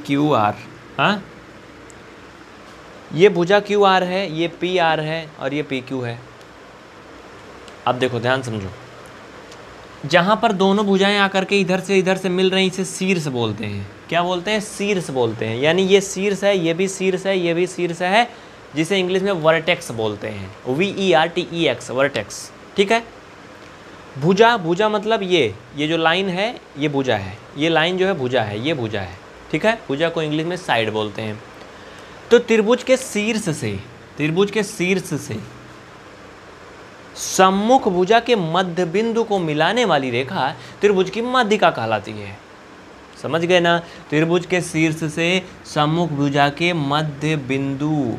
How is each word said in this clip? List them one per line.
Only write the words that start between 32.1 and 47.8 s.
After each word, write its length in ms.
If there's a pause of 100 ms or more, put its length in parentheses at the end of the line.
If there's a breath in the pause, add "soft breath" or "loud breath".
तो 80
त्रिभुज 440
के 140
seers 540
से, 280 (380)
त्रिभुज 340
के 120
seers 540
से 220 (1800)
सम्मुख 720
भुजा 320
के 160
मध्य 500
बिंदु 380
को 140
मिलाने 460
वाली 260
रेखा 380 (320 loud breath)
त्रिभुज 300
की 120
माध्यिका 480
कहलाती 420
है। 240 (840)
समझ 220
गए 160
ना? 180 (320 loud breath)
त्रिभुज 360
के 140
शीर्ष 440
से 380 (240 loud breath)
सम्मुख 440
भुजा 400
के 220
मध्य 640
बिंदु, 800